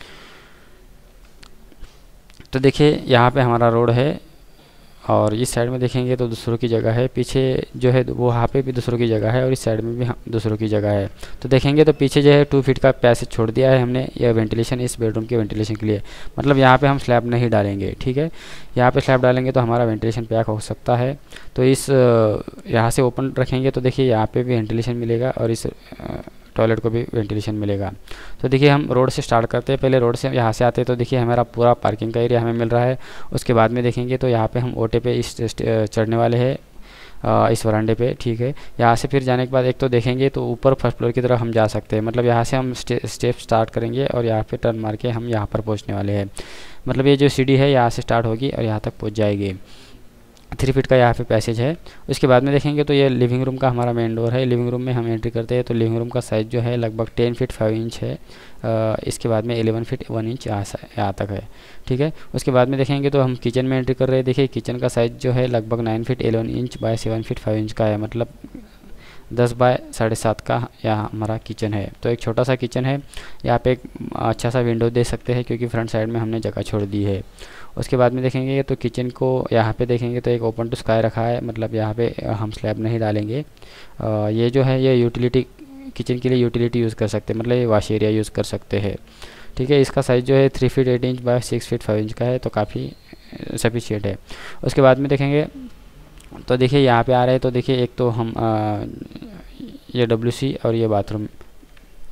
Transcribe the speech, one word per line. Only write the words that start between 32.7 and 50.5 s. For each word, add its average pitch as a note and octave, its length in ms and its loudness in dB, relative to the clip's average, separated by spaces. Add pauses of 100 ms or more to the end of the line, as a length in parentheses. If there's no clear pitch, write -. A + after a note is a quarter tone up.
है। B2+ 140 0 (340)
उसके C3 200 -2
बाद A2+ 180 6
में A#2+ 120 -2
देखेंगे, B2 340 -2
तो B2+ 120 0
यहाँ A2+ 200 2
पे B2 120 -2
हम B2 140 -4
ओटे A2+ 260 0
पे A#2+ 140 0
इस, A#2+ 260 -4
इस, A2+ 220 -4
अ, A2 220 2
चढ़ने A2 320 0
वाले A#2 200 2
हैं, B2+ 220 0 (680)
अ, A2 280 4
इस A2+ 140 -2
वरांडे A2 280 2
पे, A#2+ 260 -2
ठीक A#2 200 -4
है। B2+ 140 -2 (260)
यहाँ A#2 160 6
से B2+ 120 -2
फिर C#3 140 2
जाने B2+ 240 0
के B2+ 60 -6
बाद B2+ 120 2
एक B2+ 120 2
तो C3+ 120 0
देखेंगे, B2+ 400 2
तो B2+ 200 -2
ऊपर C3+ 260 2
फर्स्ट A#2+ 220 -2
फ्लोर A#2+ 160 0
की B2+ 80 0
तरफ A#2+ 200 2
हम A#2 120 -4
जा A2 140 4
सकते G#2+ 300 -4
हैं। G#2+ 60 0
मतलब, A#2 220 0
यहाँ A#2 200 4
से C3 120 -2
हम B2+ 180 -2
स्टे-, - 320 -4
स्टेप A#2+ 320 -2
स्टार्ट A2+ 320 0
करेंगे A#2 360 -4
और A#2+ 180 -2
यहाँ A2 180 0
पे A2 140 -6
टर्न A2+ 220 -2
मार A2 180 -4
के B2+ 140 -4
हम A2+ 180 -6
यहाँ G#2+ 180 -2
पर A2 140 -4
पहुँचने G#2+ 340 -6
वाले G2+ 180 -2
हैं। G2+ 180 -2 (580)
मतलब, C3 180 2
ये C#3+ 100 8
जो C#3 120 4
सीढ़ी C3+ 280 4
है, C#3 160 4
यहाँ A#2+ 180 4
से A#2 120 -4
स्टार्ट A#2 240 0
होगी A2+ 240 -2
और - 120 -4
यहाँ A2 180 -2
तक A#2 200 -6
पहुँच G#2+ 120 -4
जाएगी। G#2 420 0 (1080)